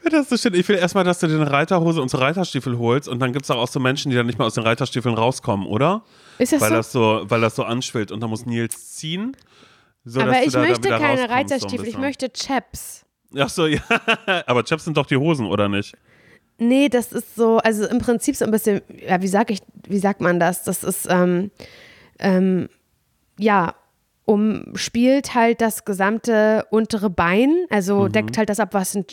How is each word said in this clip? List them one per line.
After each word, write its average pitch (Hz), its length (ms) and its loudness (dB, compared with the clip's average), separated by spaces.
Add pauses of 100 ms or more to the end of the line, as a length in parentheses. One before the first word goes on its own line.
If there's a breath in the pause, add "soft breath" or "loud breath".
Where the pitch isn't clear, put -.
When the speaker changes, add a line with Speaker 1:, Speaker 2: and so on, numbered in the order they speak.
Speaker 1:
Das 302 140 4
ist - 60 -8
so 240 80 0
schön. 214 220 0
Ich 180 80 0
will 208 100 4
erstmal, 180 260 0
dass 180 160 0
du 170 80 0
dir 156 80 2
eine 151 140 2
Reiterhose 165 520 2
und 127 80 -2
so - 80 -2
Reiterstiefel 135 600 -2
holst 120 300 0
und 123 120 -6
dann 127 140 0
gibt's 139 140 -4
doch 135 100 0
auch 120 100 -2
so 143 120 -6
Menschen, 131 320 0
die 120 60 0
dann 120 80 2
nicht 120 120 -4
mehr 131 80 0
aus 113 100 -2
den 117 80 -2
Reiterstiefeln 117 520 0
rauskommen, 110 500 -2
oder? 151 380 0 (360 soft breath)
Speaker 2:
Ist 247 140 2
das - 80 2
Speaker 1:
Weil 107 80 2
Speaker 2:
so? 113 60 2
Speaker 1:
das 113 160 -2
so, 110 380 2
weil 117 120 2
das 113 140 0
so 131 80 -2
anschwillt 117 480 -4
und 104 80 -8
dann 113 100 -6
muss 110 160 -6
Nils 117 500 -6
ziehen, 190 400 -8 (680 soft breath)
so 120 140 -4
Speaker 2:
Aber 131 120 0
Speaker 1:
dass 254 100 2
du 175 60 2
Speaker 2:
ich 135 60 0
Speaker 1:
da, 127 80 2
da 123 60 2
Speaker 2:
möchte 117 200 0
Speaker 1:
wieder 113 120 2
Speaker 2:
keine 294 120 0
Speaker 1:
rauskommst, 247 180 -2
so 240 40 -4
ein 247 40 0
Speaker 2:
Reiterstiefel, 240 420 -4
ich 214 120 -6
Speaker 1:
bisschen. 254 100 -8
Speaker 2:
möchte 269 320 -6
Chaps. - 720 -8 (320)
Speaker 1:
Ach 135 120 0
so, 165 180 0
ja. 147 120 0 (340)
<laughs> 180 340 -2
Aber 123 180 2
Chaps 160 200 -4
sind 156 120 -2
doch 139 80 2
die 139 120 0
Hosen, 143 300 0
oder 101 220 2
nicht? 101 260 -4 (640 soft breath)
Speaker 2:
Nee, 262 300 4
das 240 240 -2
ist - 220 -8
so, 226 240 4
also 214 280 2
im 247 120 -2
Prinzip 240 360 0
so 226 100 -2
ein 214 60 0
bisschen, 208 300 2 (260)
ja, 180 140 0
wie 196 60 -2
sag 202 220 2
ich, 196 120 -4 (260)
wie 202 120 -2
sagt 196 220 0
man 175 180 2
das? 175 240 0
Das - 200 -4
ist, - 260 -6
ähm, 180 400 2 (680 loud breath)
ähm, 185 500 0 (680)
ja, 202 340 2 (520)
umspielt 233 1080 0
halt 233 260 2
das 226 240 -2
gesamte 214 840 2
untere 214 400 0
Bein, 233 600 2
also 202 340 0
Speaker 1:
Mhm. 196 80 0
Speaker 2:
deckt 214 260 0
halt 214 120 0
das 202 100 -2
ab, 202 140 0
was 185 220 -2
ein 196 180 -2